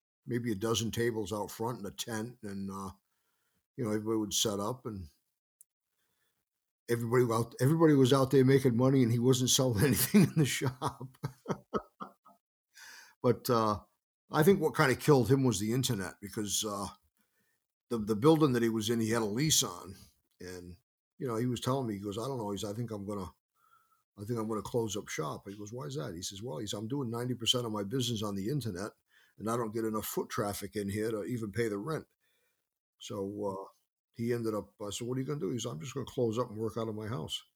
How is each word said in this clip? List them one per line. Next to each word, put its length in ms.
maybe 280
a 20
dozen 360
tables 420
out 180
front 280
and 80
a 40
tent, 520
and, 280
uh, 200
you 80
know, 60
everybody 280
would 160
set 280
up, 240
and 240
everybody 400
out, 300
everybody 340
was 200
out 180
there 140
making 320
money, 260
and 80
he 80
wasn't 300
selling 340
<laughs> 20
anything 380
in 140
the 80
shop. 760
<laughs> 60
But, 280
uh, 300
I 100
think 180
what 160
kinda 180
killed 340
him 140
was 160
the 140
internet, 480
because, 460
uh, 200
the, 80
the 180
building 380
that 100
he 60
was 200
in, 120
he 80
had 120
a 40
lease 360
on, 340
and, 380
you 80
know, 80
he 100
was 140
telling 280
me, 80
he 40
goes, 180
"I 80
don't 120
know," 140
he's, 120
"I 100
think 180
I'm 140
gonna, 240
I 80
think 140
I'm 80
gonna 140
close 340
up 140
shop." 380
He 100
goes, 160
"Why 120
is 100
that?" 200
He 60
says, 200
"Well," 180
he 80
says, 120
"I'm 80
doing 240
ninety 220
percent 320
of 80
my 100
business 400
on 120
the 140
internet, 420
and 120
I 80
don't 160
get 120
enough 200
foot 240
traffic 460
in 140
here 220
to 120
even 280
pay 160
the 100
rent." 280
So, 460
uh, 260
he 180
ended 220
up, 260
I 100
said, 160
"What 100
are 40
you 60
gonna 120
do?" 120
He 80
said, 120
"I'm 100
just 120
gonna 120
close 340
up 100
and 80
work 200
out 120
of 60
my 120
house." 360